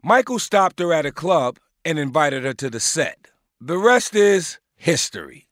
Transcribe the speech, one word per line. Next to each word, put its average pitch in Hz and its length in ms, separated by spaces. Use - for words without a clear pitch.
Michael 240 360
stopped 190 400
her 175 140
at 151 120
a 139 60
club 147 460
and 160 120
invited 139 460
her 131 120
to 135 140
the 113 100
set. - 500
The 156 160
rest 233 360
is 202 460
history. - 760